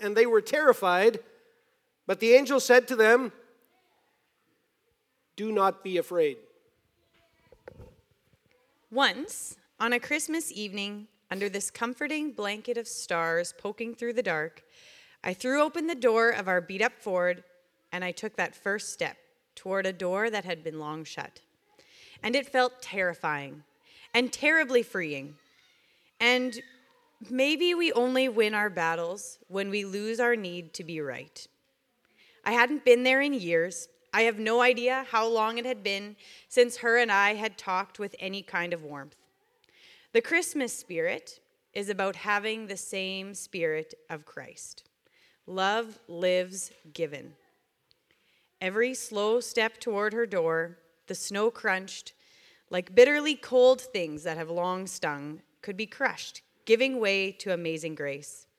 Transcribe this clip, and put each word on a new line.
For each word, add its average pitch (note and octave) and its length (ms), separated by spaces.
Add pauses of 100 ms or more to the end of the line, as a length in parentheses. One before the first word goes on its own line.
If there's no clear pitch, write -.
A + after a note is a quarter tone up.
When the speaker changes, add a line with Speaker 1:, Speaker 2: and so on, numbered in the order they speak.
Speaker 1:
and G#3 160
they A#3 80
were A3+ 160
terrified. G#3+ 840 (840)
But G3 140
the A3+ 140
angel C4 260
said B3 300
to B3+ 80
them, A3+ 340 (2000)
'Do G#3+ 160
not F#3+ 320
be F#3 120
afraid.'" D#3+ 400 (2500)
Speaker 2:
Once, C4 680 (240)
on A#3 140
a A#3+ 80
Christmas D#4 500
evening, G#3 560 (220)
under G3 180
this G3 240
comforting C#4+ 640
blanket G#3+ 440
of A3+ 120
stars E3+ 680
poking A3+ 380
through A#3 160
the A3+ 100
dark, E3 440 (580)
I F#3 100
threw C4 280
open D#4 260
the E4+ 80
door A3+ 340
of G#3 200
our F3+ 100
beat-up G3 420
Ford, F3+ 440 (440)
and F3+ 140
I F3+ 80
took G#3 240
that F3+ 180
first G3+ 380
step - 260 (380)
toward F#3+ 300
a F#3+ 80
door F#3 360
that G#3 160
had E3+ 180
been D#3 160
long D#3 240
shut. - 380 (840)
And A#3 120
it C4+ 140
felt B3+ 320
terrifying D3+ 840 (500)
and A#3+ 200
terribly D4 480
freeing. D3 560 (840)
And B3 420 (680)
maybe D4 440
we E4+ 180
only B3+ 380
win G#3+ 240
our G#3 160
battles E3+ 800
when G3 220
we G3+ 160
lose G#3 340
our A#3+ 160
need F3 400
to F#3 80
be D#3+ 160
right. C3+ 480 (960)
I G#3+ 100
hadn't B3 320
been B3 180
there C4 180
in C#4+ 120
years. F3 540 (260)
I G#3+ 100
have A3+ 160
no A3+ 220
idea B3 480
how A3+ 180
long A3+ 300
it A#3+ 80
had B3 180
been G3+ 320 (320)
since B3 300
her A#3 200
and A#3 140
I G3+ 240
had G#3+ 220
talked F#3+ 420
with G3+ 200
any G3 220
kind F3 320
of E3 100
warmth. C#3+ 320 (960)
The A#3 100
Christmas D4 520
spirit - 680 (340)
is G3+ 160
about G3 280
having G#3+ 500
the F#3+ 100
same F#3+ 580
spirit D#3+ 580 (160)
of D#3 160
Christ. - 580 (600)
Love G3+ 640
lives F3+ 640 (220)
given. D3 420 (1200)
Every G#3+ 340
slow A3 460
step A3 400
toward G#3 340
her A#3 140
door, E3+ 500 (300)
the F#3 80
snow G#3 340
crunched, F#3+ 640 (560)
like F3+ 240
bitterly D4 420
cold B3+ 460
things D#3 420
that D#3+ 140
have E3 140
long F3+ 340
stung, D3+ 560 (220)
could G3+ 120
be G#3 120
crushed, - 560 (220)
giving A#3 340
way G3 320
to F#3+ 220
amazing D#3+ 420
grace. C#3+ 500 (140)